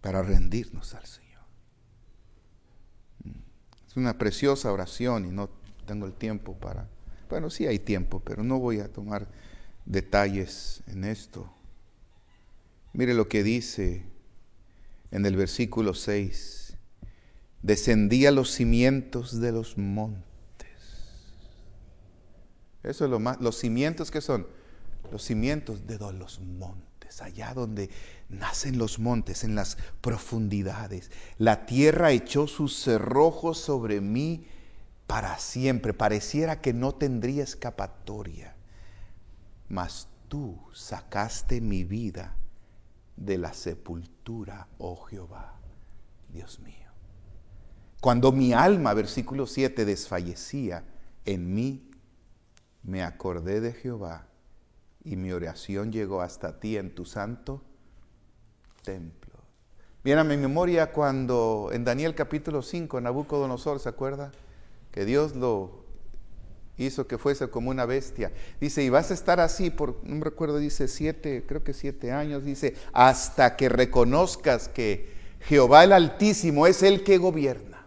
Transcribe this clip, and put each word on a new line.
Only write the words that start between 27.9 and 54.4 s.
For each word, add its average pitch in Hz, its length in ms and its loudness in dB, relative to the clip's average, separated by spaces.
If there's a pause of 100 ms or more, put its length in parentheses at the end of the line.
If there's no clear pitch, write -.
nacen - 480 -4
los 113 220 -2
montes, 113 440 -2
en 110 120 0
las 101 240 -2 (240)
profundidades. 101 1080 -4 (280)
"La 110 260 4
tierra 151 480 6
echó 139 340 2
sus 143 320 -4
cerrojos 139 800 2
sobre 110 460 -2
mí 147 440 -2 (600)
para 98 320 -4
siempre". 123 560 -2
Pareciera 151 640 -2
que 123 140 0
no 131 200 -2
tendría 135 480 -2
escapatoria. 104 1120 -10 (1160)
"Mas 90 380 -6 (200)
tú 123 300 -8 (160)
sacaste - 880 -2
mi 98 220 0
vida 92 520 -6 (800)
de 95 220 -2
la 82 160 -6
sepultura, 92 1200 -12
oh 90 200 -12 (100)
Jehová, 95 520 -14 (720)
Dios - 300 -14
mío. - 140 -16 (1300)
Cuando 123 280 6
mi 127 220 4
alma", 151 400 6
versículo 120 540 -2
siete, 127 400 0
"desfallecía 92 1000 -6 (400)
en 90 300 -4
mí, 131 360 -4 (920)
me 92 200 -6
acordé 90 580 -4
de 117 120 -4
Jehová, 101 540 -10 (760)